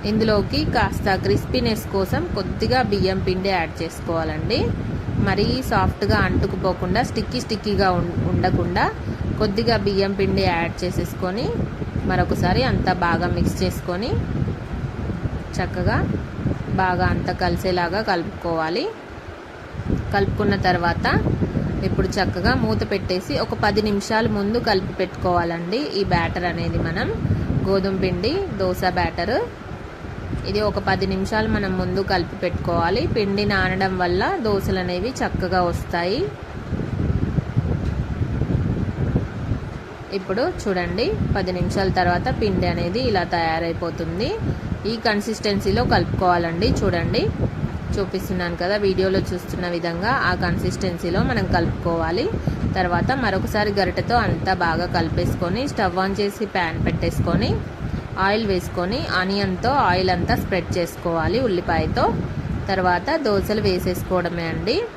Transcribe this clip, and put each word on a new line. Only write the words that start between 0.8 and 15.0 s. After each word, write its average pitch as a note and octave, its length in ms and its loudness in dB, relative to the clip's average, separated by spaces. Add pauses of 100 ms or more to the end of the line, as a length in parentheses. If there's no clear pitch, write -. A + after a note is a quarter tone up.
క్రిస్పీనెస్ A3 760 0
కోసం G3 440 0
కొద్దిగా A3 460 0
బియ్యం F#3+ 380 2
పిండి F#3 300 0
యాడ్ E3 340 0
చేసుకోవాలండి. E3 840 -2 (520)
మరీ G#3+ 500 2
సాఫ్ట్గా G3+ 480 2
అంటుకుపోకుండా, F#3+ 840 0
స్టిక్కీ A#3 380 -2
స్టిక్కీగా G3+ 500 2
ఉం-, F3 380 0
ఉండకుండా F3+ 600 2 (480)
కొద్దిగా G#3+ 380 2
బియ్యం G3 360 2
పిండి F#3+ 280 2
యాడ్ E3+ 420 0
చేసేసుకొని F#3 680 -2 (560)
మరొకసారి F#3 580 2
అంతా F#3+ 300 2
బాగా F3 340 2
మిక్స్ F3 360 0
చేసుకొని F3+ 460 -2 (1500)